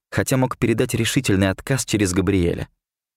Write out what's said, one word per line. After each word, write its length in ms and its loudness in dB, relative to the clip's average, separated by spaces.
хотя 260 0
мог 220 0
передать 360 0
решительный 540 2
отказ 380 -4
через 260 0
Габриэля. 560 0